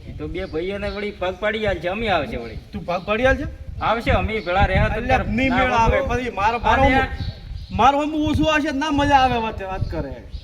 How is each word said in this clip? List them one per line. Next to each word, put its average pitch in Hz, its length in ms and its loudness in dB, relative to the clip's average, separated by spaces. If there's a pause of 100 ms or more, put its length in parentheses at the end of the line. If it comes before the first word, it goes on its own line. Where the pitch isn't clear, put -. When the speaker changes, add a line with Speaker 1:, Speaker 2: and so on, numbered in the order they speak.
(100)
Speaker 1:
ઈ - 20 -12
તો 151 160 -10
બે 170 160 -6
ભાઈઓને 190 440 -6
વળી 202 220 -6
ભાગ 185 240 -6
પાડી 214 320 -2
આલ 190 120 0
છે, 170 100 -4
અમે 220 200 -4
આવશે 139 280 0
વળી. 117 220 -10 (140)
Speaker 2:
તું 175 120 -8
ભાગ 175 200 -4
પાડી 220 200 0
આલ 262 120 6
છે? 277 80 -4 (360)
Speaker 1:
આવશે, 220 300 0
અમે 208 300 2
ભેળા 185 240 2
રહ્યા 214 240 2
તો 208 60 -2
Speaker 2:
અલ્યા, 247 240 2
Speaker 1:
તારે 196 120 -2
Speaker 2:
નહીં 254 240 2
મેળ 254 140 4
Speaker 1:
ના 247 80 2
Speaker 2:
આવે, 233 240 4
Speaker 1:
પાડો. 247 220 -2
Speaker 2:
પછી 240 80 -6
મારો, 208 280 0
મારો 220 240 4
Speaker 1:
અલ્યા. 269 160 6
Speaker 2:
હું, - 800 -6
મારો 262 220 6
હું 302 300 0
ઓછું 311 260 2
આવશે, 302 180 0
ના 294 180 -2
મજા 285 260 4
આવે 254 200 4
વાત, 220 260 -4
વાત 190 280 -4
કરે. 143 240 -6 (300)